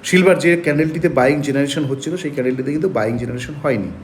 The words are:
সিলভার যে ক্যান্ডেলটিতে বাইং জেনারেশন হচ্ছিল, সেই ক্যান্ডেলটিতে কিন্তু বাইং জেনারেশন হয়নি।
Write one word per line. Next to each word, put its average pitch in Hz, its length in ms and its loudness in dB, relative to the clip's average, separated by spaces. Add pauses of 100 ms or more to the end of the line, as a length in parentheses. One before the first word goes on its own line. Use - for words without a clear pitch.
সিলভার 185 360 6
যে 170 180 4
ক্যান্ডেলটিতে 160 520 0
বাইং 131 320 4
জেনারেশন 139 440 -2
হচ্ছিল, 135 320 -6
সেই 156 140 -6
ক্যান্ডেলটিতে 131 400 -2
কিন্তু 156 180 0
বাইং 117 280 -2
জেনারেশন 123 360 -8
হয়নি। 143 360 -4 (140)